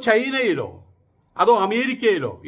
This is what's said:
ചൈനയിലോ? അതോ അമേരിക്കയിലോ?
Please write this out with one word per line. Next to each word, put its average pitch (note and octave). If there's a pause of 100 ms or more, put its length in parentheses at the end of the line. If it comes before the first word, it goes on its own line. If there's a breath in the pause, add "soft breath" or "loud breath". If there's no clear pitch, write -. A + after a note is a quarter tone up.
ചൈനയിലോ? A3+ (760)
അതോ A3+ (100)
അമേരിക്കയിലോ? G#3+